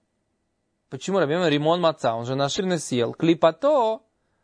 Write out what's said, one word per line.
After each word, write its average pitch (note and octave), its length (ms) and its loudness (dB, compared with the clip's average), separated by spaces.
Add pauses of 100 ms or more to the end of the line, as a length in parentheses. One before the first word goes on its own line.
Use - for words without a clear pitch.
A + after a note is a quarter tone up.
(920)
Почему F3+ 280 -4
Раби D3+ 180 2
Мейр? F3 160 2
Римон D#3 280 2
маца, D3 340 0
он A#2 100 -6
же B2+ 100 -6
наширно F3 440 -2
съел. A#2 340 -2
Клипато, A3 880 2 (440)